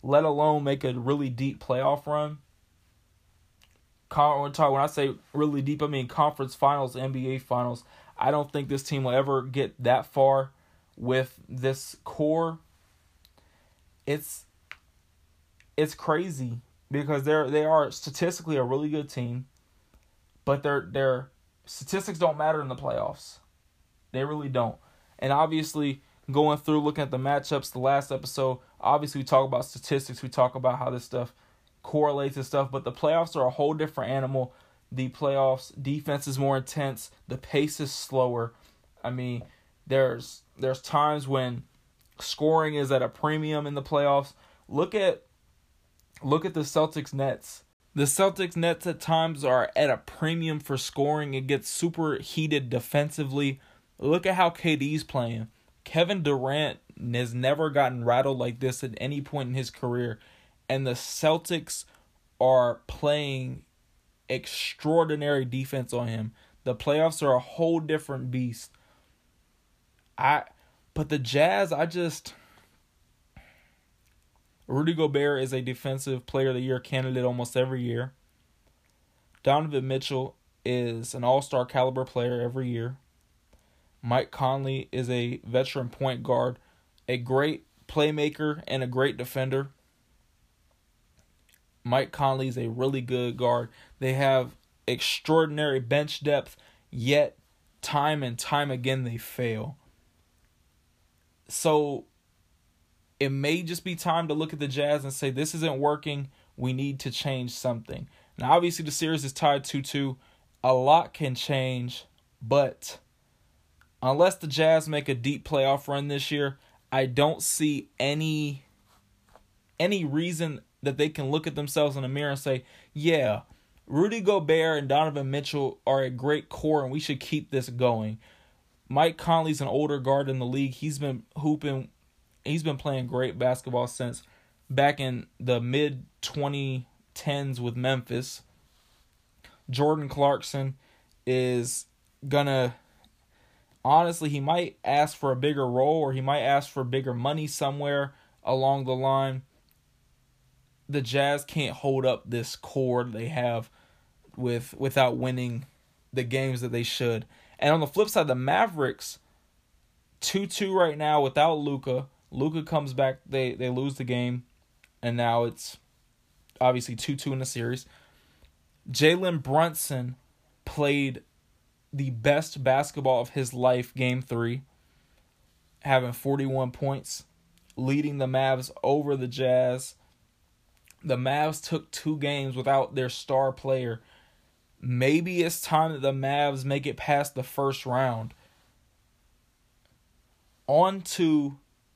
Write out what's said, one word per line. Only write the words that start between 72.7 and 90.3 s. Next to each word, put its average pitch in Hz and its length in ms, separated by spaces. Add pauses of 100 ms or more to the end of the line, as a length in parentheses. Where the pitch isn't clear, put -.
Rudy 151 280
Gobert 143 500
is 131 100
a 131 80
defensive 131 640
player 135 240
of 127 60
the 127 60
year 127 180
candidate 127 460
almost 123 320
every 131 240
year. 120 320 (1300)
Donovan 143 460
Mitchell 131 480 (260)
is 117 500
an 123 120
all-star 131 400
caliber 131 400
player 123 360
every 123 280
year. 120 260 (1080)
Mike 120 300
Conley 135 640
is 123 160
a 123 340
veteran 127 460
point 123 340
guard, 123 360 (500)
a 123 80
great 135 480 (240)
playmaker 151 760
and 131 160
a 123 60
great 127 300
defender. 135 540 (2000)